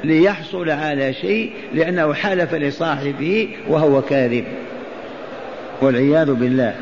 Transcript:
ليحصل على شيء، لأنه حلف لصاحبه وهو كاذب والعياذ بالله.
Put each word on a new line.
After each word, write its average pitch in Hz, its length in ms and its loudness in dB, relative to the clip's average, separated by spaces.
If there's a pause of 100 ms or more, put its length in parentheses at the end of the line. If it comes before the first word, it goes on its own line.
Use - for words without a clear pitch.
ليحصل 165 640 2
على 143 420 0
شيء، 214 400 -2 (220)
لأنه 160 400 2
حلف 175 400 0
لصاحبه 143 920 -2 (200)
وهو 147 340 4
كاذب 123 420 2 (1400)
والعياذ 139 520 4
بالله. 123 500 2